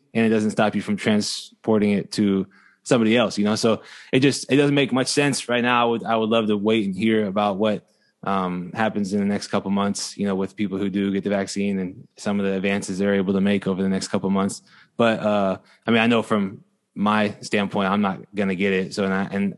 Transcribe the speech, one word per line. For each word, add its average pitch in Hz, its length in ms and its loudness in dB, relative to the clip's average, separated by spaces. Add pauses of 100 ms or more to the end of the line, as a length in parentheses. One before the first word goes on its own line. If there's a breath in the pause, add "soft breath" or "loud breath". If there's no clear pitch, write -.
(140)
and 113 120 2
it 110 40 4
doesn't 107 220 2
stop 107 240 0
you 101 60 0
from 101 160 -4
transporting 104 920 0
it 98 220 -2
to 98 340 0 (360 soft breath)
somebody 117 340 4
else, 104 220 0
you 104 40 0
know? 104 120 2
So 113 260 2 (320 loud breath)
it 131 60 4
just, 127 320 2
it 131 60 4
doesn't 143 180 4
make 135 180 2
much 127 140 0
sense 143 420 0
right 120 140 0
now. 123 180 2
I 120 80 2
would, 117 140 -2
I 113 120 0
would 110 140 0
love 113 180 2
to 107 80 2
wait 107 300 2
and 98 100 -4
hear 110 300 2
about 101 320 0
what, 104 320 0 (340)
um, 90 500 -4
happens 104 400 -2
in 104 60 0
the 101 60 0
next 101 220 -2
couple 98 240 -2
months, 101 440 -2
you 101 120 -2
know, 95 80 0
with 95 200 -4
people 95 220 -4
who 98 120 -2
do 98 220 0
get 95 120 -2
the 101 80 -2
vaccine 98 480 -2
and 92 280 -8 (100)
some 101 220 -4
of 98 60 0
the 98 80 0
advances 98 460 -2
they're 101 160 2
able 98 180 0
to 95 80 2
make 101 240 2
over 95 160 0
the 95 80 0
next 95 200 -2
couple 98 200 -2
months. 98 320 -2 (360 soft breath)
But, 113 220 2
uh, 101 380 0 (280 soft breath)
I 113 60 0
mean, 113 80 4
I 113 80 4
know 120 140 4
from 104 420 -2 (300)
my 104 480 0
standpoint, 101 480 -2
I'm 101 120 0
not 95 200 -2 (120)
gonna 98 220 -2
get 98 160 0
it. 95 220 -2
So, 104 100 -2
and 95 100 0
I, 95 180 -2
and, 98 260 -2